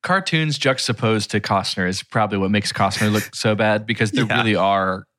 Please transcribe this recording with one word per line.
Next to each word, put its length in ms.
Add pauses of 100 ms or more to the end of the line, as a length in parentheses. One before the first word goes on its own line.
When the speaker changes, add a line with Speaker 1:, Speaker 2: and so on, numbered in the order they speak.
Speaker 1:
cartoons 560
juxtaposed 720
to 100
Costner 480
is 140
probably 360
what 120
makes 220
Costner 400
look 240
so 180
bad, 320
because 240
there 160
Speaker 2:
<laughs> 20
Yeah. 100
Speaker 1:
really 180
are 500 (120)